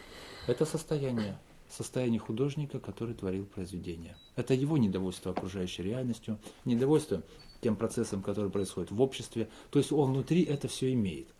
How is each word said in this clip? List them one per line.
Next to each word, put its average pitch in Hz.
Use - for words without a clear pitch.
Это 123
состояние, 127
состояние 117
художника, 135
который 117
творил 98
произведение. 87
Это 131
его 143
недовольство 92
окружающей 92
реальностью, 113
недовольство 131
тем 110
процессом, 107
который 101
происходит 95
в 101
обществе. 120
То -
есть 139
он 139
внутри 147
это 143
все 131
имеет. 95